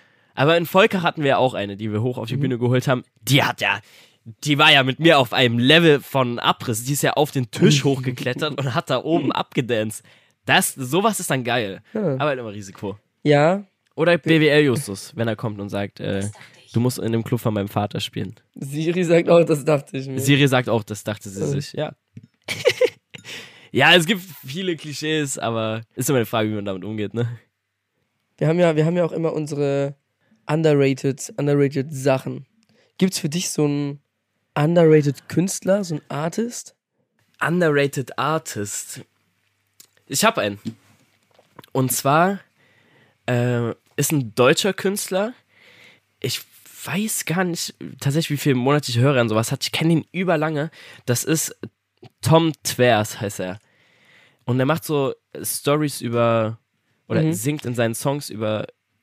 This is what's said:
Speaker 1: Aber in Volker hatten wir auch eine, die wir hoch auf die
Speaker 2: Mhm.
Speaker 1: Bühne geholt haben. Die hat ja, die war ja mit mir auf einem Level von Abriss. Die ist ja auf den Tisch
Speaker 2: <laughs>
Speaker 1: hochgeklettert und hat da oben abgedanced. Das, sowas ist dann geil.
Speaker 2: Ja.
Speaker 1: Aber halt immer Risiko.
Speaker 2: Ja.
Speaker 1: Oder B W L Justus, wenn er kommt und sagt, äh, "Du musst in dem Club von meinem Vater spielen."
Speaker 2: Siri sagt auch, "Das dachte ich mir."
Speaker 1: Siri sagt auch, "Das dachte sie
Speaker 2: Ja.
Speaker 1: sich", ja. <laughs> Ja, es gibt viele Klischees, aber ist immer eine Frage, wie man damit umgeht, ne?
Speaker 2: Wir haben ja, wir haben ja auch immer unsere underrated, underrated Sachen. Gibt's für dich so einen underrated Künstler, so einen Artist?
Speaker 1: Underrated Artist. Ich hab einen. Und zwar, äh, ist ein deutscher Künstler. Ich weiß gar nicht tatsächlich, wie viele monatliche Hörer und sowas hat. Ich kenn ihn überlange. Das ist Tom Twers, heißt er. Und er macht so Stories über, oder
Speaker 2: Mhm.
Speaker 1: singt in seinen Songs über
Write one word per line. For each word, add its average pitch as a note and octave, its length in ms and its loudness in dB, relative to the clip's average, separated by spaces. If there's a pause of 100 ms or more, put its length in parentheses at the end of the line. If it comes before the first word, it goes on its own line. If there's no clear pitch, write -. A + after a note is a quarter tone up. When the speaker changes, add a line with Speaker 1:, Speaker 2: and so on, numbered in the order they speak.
(360)
Speaker 1:
Aber D3+ 200 4
in E3+ 100 0
Volker F#3+ 380 2
hatten D#3 180 -2
wir C3+ 160 4
auch B2 160 2
eine, G2+ 220 -6
die G#2+ 160 -6
wir G#2 100 0
hoch B2 160 -2
auf A2+ 120 -8
die B2 80 -4
Speaker 2:
Mhm. C#3 40 -4
Speaker 1:
Bühne B2+ 160 -2
geholt B2 300 0
haben. B2+ 160 0 (180)
Die A#2+ 220 4
hat - 180 -4
ja, G2+ 200 -2 (440)
die C#3 320 -4
war D#3 140 6
ja C#3 120 6
mit B2+ 160 -2
mir D#3 200 6
auf B2 140 0
einem A#2+ 260 2
Level D3 400 6
von A#2+ 400 -2
Abriss. A#2+ 460 -2
Die C#3 80 -2
ist C#3+ 100 -4
ja C#3+ 100 0
auf D3 180 0
den B2+ 200 -4
Tisch D3 320 4
Speaker 2:
<laughs> - 0 -
Speaker 1:
hochgeklettert C3 760 -4
und C#3 160 -4
hat E3+ 160 -4
da B2+ 140 -2
oben D3+ 280 0
abgedanced. A2 680 -4 (440)
Das, E3+ 280 2
sowas E3 460 -2
ist F#3 100 -6
dann C3 140 -2
geil. A#2 380 -4 (120)
Speaker 2:
Ja. F#3+ 220 -2
Speaker 1:
Aber D3+ 120 -2
halt C3+ 120 -4
immer A2+ 140 -10
Risiko. G2+ 440 -10 (260)
Speaker 2:
Ja. D3+ 400 4 (320)
Speaker 1:
Oder E3+ 220 2
B D#3+ 220 2
W D3+ 80 6
L D3+ 160 6
Justus, A#2 520 -2
wenn A2+ 120 -2
er A2 80 -2
kommt G#2 240 -6
und G2+ 100 -8
sagt, G2+ 300 -6
äh, G2+ 300 -4 (440)
"Du A2+ 60 2
musst B2 180 0
in A2+ 140 -4
dem A2+ 120 0
Club A#2+ 160 -2
von A2 140 -2
meinem G2+ 140 -2
Vater - 320 -4
spielen." - 340 -8 (220)
Speaker 2:
Siri D#3+ 480 -4
sagt E3+ 260 4
auch, E3+ 160 6
"Das D#3 180 0
dachte C#3 360 -2
ich C3+ 80 -8
mir." C3 120 -8
Speaker 1:
Siri C#3 280 6
sagt B2+ 200 2
auch, G#2+ 160 0
"Das - 200 -10
dachte G#2 260 -8
sie G2 120 -10
Speaker 2:
Ja. - 60 -2
Speaker 1:
sich", C#3+ 260 -4
ja. - 200 -6 (540)
<laughs> - 160 -8 (1080)
Ja, D3+ 240 6
es E3+ 100 6
gibt F#3 160 0 (240)
viele F3 300 -6
Klischees, D3+ 640 -4
aber A2+ 420 -4 (140)
ist A#2+ 140 -4
immer C#3 80 2
eine A#2 100 2
Frage, A2 240 0
wie A2 40 -4
man G2+ 100 -6
damit F#2+ 180 -6
umgeht, G#2 300 -6
ne? A#2 260 -4 (960)
Speaker 2:
Wir D3 100 0
haben E3 120 2
ja, E3+ 160 4
wir D3+ 100 2
haben E3+ 100 0
ja F3 80 0
auch D#3+ 80 -2
immer D#3+ 220 -4
unsere C#3+ 640 -4 (520)
underrated, C#3 880 2
underrated C#3+ 540 2
Sachen. C3+ 540 -2 (540)
Gibt's F#3+ 200 2
für D#3+ 100 -4
dich F3 200 -4
so D3+ 160 0
einen C#3+ 340 -2 (540)
underrated D#3 760 4
Künstler, F#3+ 560 0
so E3 120 -6
einen C#3+ 140 -8
Artist? E3+ 640 -6 (720)
Speaker 1:
Underrated C#3+ 720 0
Artist. C3 840 -6 (1040)
Ich - 180 -4
hab A3+ 140 2
einen. G2+ 220 -2 (1120)
Und C3 200 0
zwar, E3+ 480 2 (840)
äh, A#2+ 460 0 (240)
ist - 160 -2
ein C3 240 -2
deutscher D#3+ 380 4
Künstler. G3+ 600 -4 (840)
Ich - 220 -6 (440)
weiß G3+ 400 -4
gar F3 180 -2
nicht E3+ 300 -6 (260)
tatsächlich, D3 320 0
wie C#3+ 100 -4
viele C#3 140 2
monatliche B2+ 440 0
Hörer C3 220 4
und A#2 80 2
sowas A2 220 0
hat. C#3 120 -6
Ich - 80 -4
kenn D#3+ 180 0
ihn E3 220 2
überlange. D#3+ 580 -2 (360)
Das - 180 0
ist - 320 -2 (640)
Tom D#3+ 300 4 (120)
Twers, A#2 580 2
heißt G#2 180 -6
er. F#2 200 -8 (840)
Und B2 140 0
er C3 60 0
macht D#3 180 -2
so C#3+ 300 -2 (280)
Stories D3 600 -2
über, A#2 560 0 (500)
oder A2+ 160 0
Speaker 2:
Mhm. D#3+ 100 0
Speaker 1:
singt C3 320 -4
in A#2+ 100 -6
seinen A2+ 200 0
Songs C#3+ 340 -4
über G#2+ 380 -4 (360)